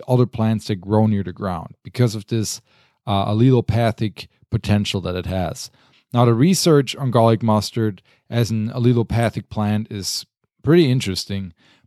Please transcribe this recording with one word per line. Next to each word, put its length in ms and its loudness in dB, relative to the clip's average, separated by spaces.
other 200 2
plants 400 -2
that 100 -4
grow 300 0
near 160 0
the 100 -10
ground 500 -8
because 320 -2
of 120 -12
this, 340 -4
uh, 240 -2
allelopathic 960 0
potential 500 -2
that 140 -6
it 120 -6
has. 440 -6
Now, 140 4
the 80 6
research 600 4
on 160 -4
garlic 320 4
mustard 600 -2
as 220 -2
an 200 -4
allelopathic 760 0
plant 420 -2
is 360 -10
pretty 280 4
interesting, 640 -4